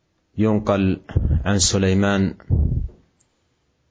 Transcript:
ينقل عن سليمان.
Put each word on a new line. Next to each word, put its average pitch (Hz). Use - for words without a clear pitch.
ينقل 101
عن 98
سليمان. 98